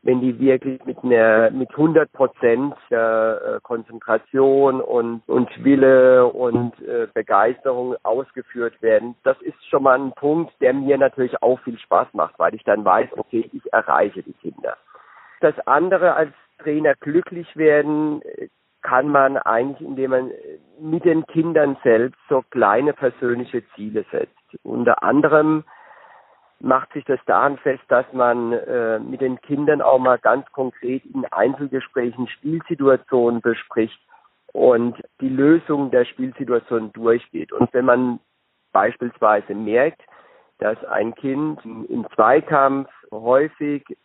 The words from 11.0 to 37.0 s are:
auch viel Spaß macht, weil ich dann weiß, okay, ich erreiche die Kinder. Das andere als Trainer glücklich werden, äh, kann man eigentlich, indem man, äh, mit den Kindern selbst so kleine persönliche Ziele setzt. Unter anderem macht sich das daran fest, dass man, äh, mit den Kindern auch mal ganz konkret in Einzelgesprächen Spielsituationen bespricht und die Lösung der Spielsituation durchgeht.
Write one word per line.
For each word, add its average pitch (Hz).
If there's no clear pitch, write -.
auch 127
viel 117
Spaß 101
macht, 82
weil 85
ich 107
dann 104
weiß, 98
okay, 110
ich -
erreiche 92
die -
Kinder. -
Das 151
andere 170
als 151
Trainer 151
glücklich 165
werden, 151
äh, -
kann 131
man 139
eigentlich, 131
indem 135
man, 127
äh, 78
mit 156
den 160
Kindern 156
selbst 120
so 131
kleine 120
persönliche 123
Ziele 107
setzt. -
Unter 120
anderem 156
macht 131
sich 147
das 214
daran 127
fest, 131
dass 127
man, 120
äh, 117
mit 123
den 127
Kindern 147
auch 135
mal 127
ganz 123
konkret 127
in 131
Einzelgesprächen 127
Spielsituationen 135
bespricht 113
und 120
die 135
Lösung 143
der 123
Spielsituation 120
durchgeht. 113